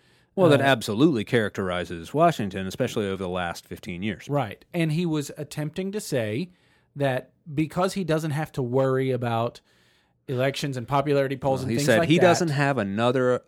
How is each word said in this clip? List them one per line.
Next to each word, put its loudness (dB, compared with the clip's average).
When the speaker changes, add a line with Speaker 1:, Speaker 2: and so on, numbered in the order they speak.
Speaker 1:
Well, 6
that 8
Speaker 2:
uh, 0
Speaker 1:
absolutely 4
characterizes -2
Washington, 0
especially -4
over -4
the -4
last -6
fifteen -12
years. -8
Speaker 2:
Right. -4
And -2
he 0
was -4
attempting -8
to -8
say -4
that -4
because -2
he -6
doesn't -2
have -4
to -4
worry 0
about -2
elections -2
and -8
popularity 0
polls 0
Speaker 1:
Well, -6
Speaker 2:
and -4
Speaker 1:
he 0
Speaker 2:
things 0
Speaker 1:
said 6
Speaker 2:
like 2
Speaker 1:
he 6
Speaker 2:
that. 6
Speaker 1:
doesn't 4
have 2
another, 2